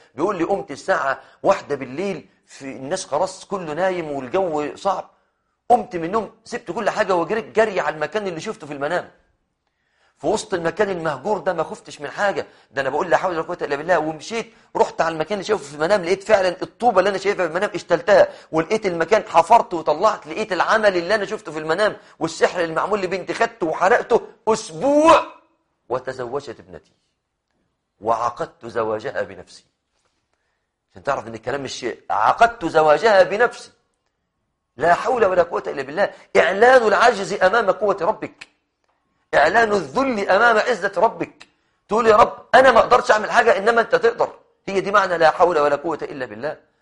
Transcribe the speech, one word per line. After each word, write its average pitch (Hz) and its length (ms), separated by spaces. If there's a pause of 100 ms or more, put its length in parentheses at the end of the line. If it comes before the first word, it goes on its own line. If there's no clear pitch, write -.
(140)
بيقول 180 240
لي: 165 60
"قمت 180 260
الساعة 139 500 (220)
واحدة 185 320
بالليل، 143 540 (180)
في 135 300
الناس 143 300
خلاص 175 380
كله 180 280
نايم 175 380
والجو 147 680
صعب، 185 340 (580)
قمت 220 280
من 165 80
النوم 196 400
سبت - 260
كل 180 200
حاجة 190 240
وجريت 185 420
جري 208 240
على 151 140
المكان 156 320
اللي 165 140
شفته 208 260
في 143 60
المنام، 147 380 (1080)
في - 80
وسط 202 280
المكان 170 360
المهجور 165 480
ده 180 140
ما 165 100
خفتش 156 380
من 143 100
حاجة، 104 360 (240)
ده 135 120
أنا 135 80
بقول 151 200
لا 156 60
حول 180 160
ولا 165 100
قوة 170 200
إلا 143 140
بالله، 165 220
ومشيت 156 560 (220)
رحت 214 240
على 165 120
المكان 156 200
اللي 190 120
شفته 190 200
في 143 100
المنام، 175 300
لقيت 190 180
فعلا 190 400
الطوبة 214 360
اللي 190 120
أنا 190 80
شايفها 185 280
في 156 40
المنام 185 240
اشتلتها، 170 540 (240)
ولقيت 165 340
المكان 175 420
حفرت 214 460
وطلعت، 160 520
لقيت 190 260
العمل 185 440
اللي 175 180
أنا 208 100
شفته 185 280
في 156 60
المنام 160 380 (220)
والسحر 165 460
المعمول 165 360
لبنتي 180 340
خدته 220 320
وحرقته، 190 600 (220)
أسبوع 247 800 (600)
وتزوجت 123 720
ابنتي 87 320 (1080)
وعقدت 117 680
زواجها 110 560
بنفسي". 90 420 (1300)
عشان 95 120
تعرف 127 240
إن 113 80
الكلام 123 280
مش 123 100
شيء، - 380
"عقدت 131 540
زواجها 160 580
بنفسي". 208 500 (1040)
لا 160 180
حول 226 300
ولا 180 180
قوة 196 240
إلا 147 160
بالله، 156 300 (240)
إعلان 214 500
العجز 196 460 (100)
أمام 196 280
قوة 202 300
ربك. - 480 (840)
إعلان 202 380
الذل 202 580
أمام 220 280
عزة 196 380
ربك. - 520 (400)
تقول: 226 180
"يا 214 100
رب، - 380
أنا 262 180
ما 226 60
أقدرش - 320
أعمل 208 200
حاجة، 214 280
إنما 226 220
أنت 208 140
تقدر." 170 440 (280)
هي 196 140
دي 180 100
معنى 190 280
"لا 160 120
حول 175 280
ولا 147 180
قوة 151 260
إلا 135 240
بالله". 120 340 (220)